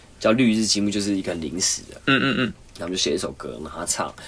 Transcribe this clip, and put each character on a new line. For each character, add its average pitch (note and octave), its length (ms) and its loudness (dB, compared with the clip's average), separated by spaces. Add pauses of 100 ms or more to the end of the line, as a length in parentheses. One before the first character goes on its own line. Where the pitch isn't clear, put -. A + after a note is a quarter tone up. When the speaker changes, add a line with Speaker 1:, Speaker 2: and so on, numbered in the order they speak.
(200)
Speaker 1:
叫 A2 100 4
绿 A#2 240 6
日 A2 100 4
积 G#2 160 2
木， G#2 80 2
就 G2+ 120 0
是 G2+ 160 0
一 F#2+ 60 -2
个 F2+ 100 -4
很 E2+ 80 -4
临 D#2+ 200 -4
时 - 300 -2
的。 - 160 -18
Speaker 2:
嗯， C3+ 160 4
嗯， C3+ 160 2
嗯。 A#2 140 0 (260)
Speaker 1:
然 E2+ 80 -6
后 - 0 -
我 - 20 -6
们 F#2 80 -4
就 F2+ 60 -2
写 D2 120 2
一 - 40 0
首 - 140 -4
歌， B1+ 300 -12
然 D#2 80 -12
后 E2 100 -10
他 F2 40 -8
唱， - 300 -2 (120)